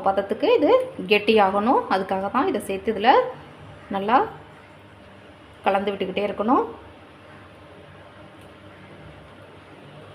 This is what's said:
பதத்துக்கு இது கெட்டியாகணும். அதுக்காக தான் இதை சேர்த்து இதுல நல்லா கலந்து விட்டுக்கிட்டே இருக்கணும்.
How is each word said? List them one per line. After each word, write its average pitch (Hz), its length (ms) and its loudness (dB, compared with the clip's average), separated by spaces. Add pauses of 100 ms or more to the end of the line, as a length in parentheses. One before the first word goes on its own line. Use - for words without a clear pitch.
பதத்துக்கு 202 400 -2 (100)
இது 302 120 2 (420)
கெட்டியாகணும். 208 680 2 (120)
அதுக்காக 190 420 -2
தான் 311 140 0
இதை 254 180 -2
சேர்த்து 196 260 -4
இதுல 202 180 4 (840)
நல்லா 202 220 2 (1500)
கலந்து 196 260 0
விட்டுக்கிட்டே 190 360 -4
இருக்கணும். 240 360 0 (3500)